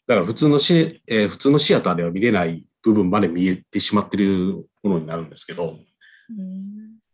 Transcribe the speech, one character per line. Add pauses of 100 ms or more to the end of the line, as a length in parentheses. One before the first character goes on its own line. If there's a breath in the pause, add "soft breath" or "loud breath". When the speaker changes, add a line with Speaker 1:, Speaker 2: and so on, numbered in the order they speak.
Speaker 1:
だ
か
ら
普
通
の
シ
ネ-、
え
ー、
普
通
の
シ
ア
タ
ー
で
は
見
れ
な
い (160)
部
分
ま
で
見
え
て
し
ま
っ
て
る (140)
も
の
に
な
る
ん
で
す
け
ど。 (520 soft breath)
Speaker 2:
う
ん。 (140)